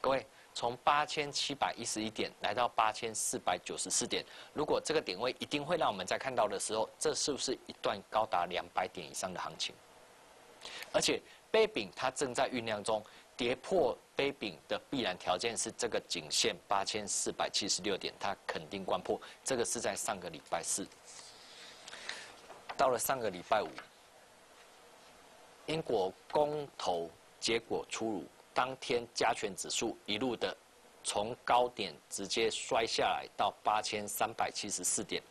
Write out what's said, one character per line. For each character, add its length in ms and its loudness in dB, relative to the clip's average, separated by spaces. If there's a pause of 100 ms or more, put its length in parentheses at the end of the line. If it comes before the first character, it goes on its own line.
各 80 2
位， 160 2 (280)
从 300 -2
八 220 6
千 260 -2
七 240 -2
百 220 2
一 80 -6
十 160 -2
一 80 -2
点 200 -2 (120)
来 120 2
到 140 4
八 240 4
千 240 -6
四 240 -2
百 240 2
九 140 -6
十 120 -4
四 160 2
点， 200 -2 (280)
如 120 -2
果 180 2
这 100 -2
个 60 4
点 180 -4
位 220 0
一 60 -6
定 180 -2
会 140 0
让 120 4
我 60 0
们 100 -4
再 120 0
看 180 -4
到 100 4
的 140 -2
时 140 -2
候， 160 0 (100)
这 160 2
是 160 0
不 60 -2
是 160 -2 (140)
一 140 -12
段 160 0 (120)
高 160 4
达 220 2
两 260 -2
百 120 2
点 240 -8
以 40 -16
上 200 -4
的 60 -6
行 180 -6
情？ 160 -4 (1200)
而 80 4
且 220 2 (280)
杯 160 8
柄 300 -4
它 160 0
正 220 -2
在 160 4
酝 120 -2
酿 220 -2
中， 180 2 (360)
跌 180 2
破 420 2 (160)
杯 200 0
柄 340 -6
的 100 0 (120)
必 140 0
然 140 0
条 200 2
件 200 -2
是 140 -2
这 160 -2
个 140 0
颈 280 -6
线 240 2 (140)
八 160 4
千 240 -2
四 240 0
百 180 0
七 200 0
十 120 2
六 160 2
点， 220 -6
它 160 -2 (100)
肯 240 -4
定 140 -6
关 180 0
破。 180 -2 (220)
这 140 0
个 80 2
是 160 -2
在 160 0
上 240 -2
个 100 -8
礼 200 -12
拜 120 0
四。 240 -2 (1900)
到 140 6
了 100 4
上 180 0
个 120 0
礼 180 -6
拜 160 6
五， 60 -4 (2000)
英 140 0
国 300 2 (180)
公 380 2 (100)
投 320 0 (300)
结 200 2
果 300 -2
出 220 -2
炉， 140 -4 (280)
当 240 2
天 360 0
加 200 2
权 220 -4
指 140 -8
数 360 0
一 120 0
路 180 2
的 200 -2 (480)
从 300 0 (120)
高 240 6
点 260 -4 (140)
直 180 -6
接 240 4
摔 340 0
下 180 2
来 220 2 (120)
到 160 4 (100)
八 180 4
千 260 -2
三 260 0
百 180 -2
七 180 -6
十 140 -4
四 200 0
点。 280 -4